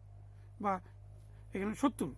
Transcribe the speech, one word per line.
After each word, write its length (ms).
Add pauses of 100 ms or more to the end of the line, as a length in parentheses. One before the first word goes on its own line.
(640)
বা 80 (840)
এখানে 160 (100)
সত্তর, 360